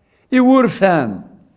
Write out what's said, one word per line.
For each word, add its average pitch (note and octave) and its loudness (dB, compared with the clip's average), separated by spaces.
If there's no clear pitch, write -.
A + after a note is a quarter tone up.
إيورفان، G3 0